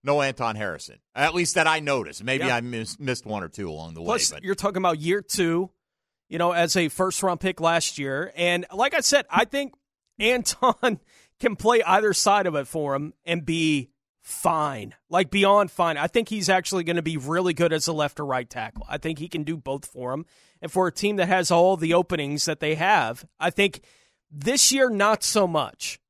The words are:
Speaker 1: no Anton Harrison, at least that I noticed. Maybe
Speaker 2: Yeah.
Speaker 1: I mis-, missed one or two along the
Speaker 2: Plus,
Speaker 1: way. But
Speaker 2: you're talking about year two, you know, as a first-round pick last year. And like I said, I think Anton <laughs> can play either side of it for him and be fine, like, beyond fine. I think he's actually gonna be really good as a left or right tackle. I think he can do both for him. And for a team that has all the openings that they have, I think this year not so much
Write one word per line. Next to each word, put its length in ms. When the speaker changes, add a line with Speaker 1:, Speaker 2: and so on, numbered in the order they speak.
Speaker 1:
no 140
Anton 360
Harrison, 420
at 200
least 200
that 120
I 140
noticed. 420
Maybe 220
Speaker 2:
Yeah. 120
Speaker 1:
I 40
mis-, 400
missed 240
one 180
or 60
two 220
along 240
the 80
Speaker 2:
Plus, 280
Speaker 1:
way. 60
But 80
Speaker 2:
you're 100
talking 220
about 240
year 220
two, 480
you 80
know, 160
as 240
a 140
first-round 500
pick 180
last 400
year. 380
And 340
like 220
I 80
said, 300
I 160
think 260
Anton 840
<laughs> 220
can 160
play 260
either 300
side 340
of 80
it 140
for 260
him 200
and 220
be 420
fine, 760
like, 200
beyond 400
fine. 280
I 80
think 220
he's 200
actually 360
gonna 180
be 160
really 340
good 200
as 140
a 60
left 260
or 60
right 240
tackle. 400
I 100
think 200
he 100
can 160
do 120
both 300
for 260
him. 120
And 100
for 140
a 60
team 240
that 120
has 220
all 260
the 180
openings 520
that 140
they 140
have, 520
I 120
think 320
this 420
year 160
not 340
so 240
much 640